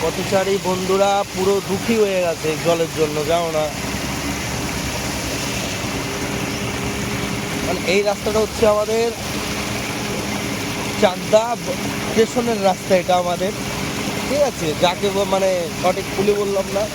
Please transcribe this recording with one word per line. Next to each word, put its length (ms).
পথচারী 520
বন্ধুরা 440
পুরো 200
দুঃখী 320
হয়ে 240
গেছে 240
জলের 340
জন্য, 180
যাও 180
না। 80
মানে 120
এই 160
রাস্তাটা 300
হচ্ছে 240
আমাদের 340
চাকদা 420
ব-, 140
স্টেশনের 500
রাস্তা 320
এটা 220
আমাদের, 280
ঠিক 220
আছে? 180
যাকে 340
ব-, 180
মানে 160
সঠিক 320
খুলে 280
বললাম 260
না 60